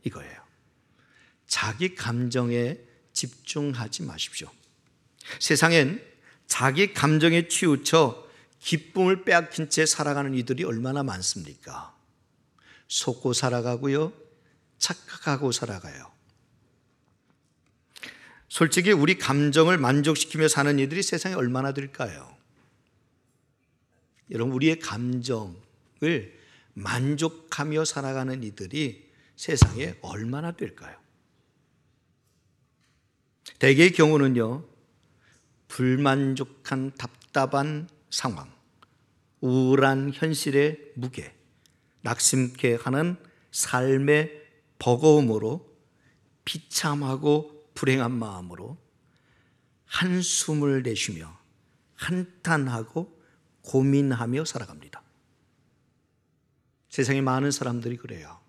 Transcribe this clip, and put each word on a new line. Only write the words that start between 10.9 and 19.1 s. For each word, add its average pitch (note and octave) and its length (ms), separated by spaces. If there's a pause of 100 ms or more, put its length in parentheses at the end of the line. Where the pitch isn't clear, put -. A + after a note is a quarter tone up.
많습니까? F2+ 920 (920)
속고 - 460
살아가고요, C3 800 (680)
착각하고 C#3 720
살아가요. F#2+ 640 (2500)
솔직히 F3+ 380
우리 F3+ 260